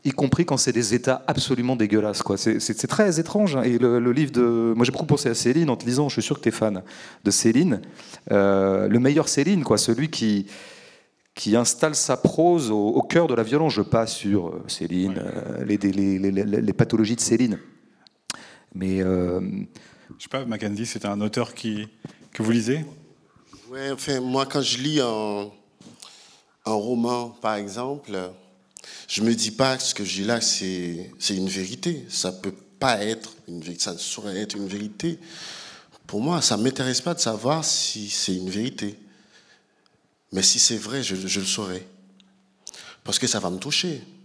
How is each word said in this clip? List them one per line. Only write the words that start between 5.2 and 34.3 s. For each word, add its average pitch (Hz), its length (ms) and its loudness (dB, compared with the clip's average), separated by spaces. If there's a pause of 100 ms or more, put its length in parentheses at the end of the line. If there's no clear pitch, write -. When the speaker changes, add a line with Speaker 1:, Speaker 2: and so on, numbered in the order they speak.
Speaker 1:
à 117 60 0
Céline 143 360 2
en 117 60 2
te - 100 -8
lisant, 135 220 2
je - 60 -4
suis 113 80 0
sûr - 160 -2
que - 40 -14
t'es 113 80 4
fan 101 320 0 (400)
de 101 80 2
Céline, 117 500 4 (520)
euh, 98 560 4
le 110 100 4
meilleur 143 300 4
Céline, 160 340 2
quoi, 110 160 4
celui 127 320 0
qui, 104 360 0 (920)
qui 104 180 0
installe 120 400 2
sa - 220 0
prose 165 560 4
au, 104 160 2
au - 140 2
cœur 170 260 4
de 127 60 2
la 113 100 2
violence. 139 300 2
Je 104 80 2
passe 113 340 2
sur, 98 320 0
euh, 85 180 -10
Céline, 90 460 -2
Speaker 2:
Ouais. - 120 -6
Speaker 1:
euh, - 420 -6
les, 104 100 2
les, 98 420 2
les, 98 140 2
les, 98 120 0
les 104 280 0
pathologies 113 420 2
de - 60 -6
Céline. 117 400 2 (1120)
Mais, 95 280 0
euh, 90 380 2 (800)
Speaker 2:
Je - 60 -18
sais - 40 -20
pas, 131 160 -6
Mackenzie, 110 420 -4
c'est - 180 -8
un 101 160 -2
auteur 107 340 -2
qui, 107 340 -6 (440)
que - 100 -4
vous 110 80 2
lisez ? 120 340 2 (840)
Speaker 3:
Ouais, 135 200 -8
enfin, 131 300 -2
moi 131 260 0
quand 139 160 -2
je 120 160 0
lis 147 220 0
un, 107 480 -2 (1160)
un 107 60 -2
roman, 120 580 -2 (100)
par 110 140 0
exemple, 107 640 -8 (880)
je 104 140 -2
me 117 120 4
dis 113 160 -2
pas 131 260 2
que 127 60 -8
ce - 120 -2
que 104 100 -6
je 92 160 -4
lis 98 60 -2
là, 117 140 0
c'est, 92 800 -4
c'est 101 180 -2
une 95 120 0
vérité. 117 600 -6
Ça - 240 -4
peut 95 220 -8 (240)
pas 117 260 2
être 110 300 -6 (140)
une 85 120 -10
vé-, 85 180 -12
ça 98 140 -4
ne 82 60 -10
saurait 101 400 -8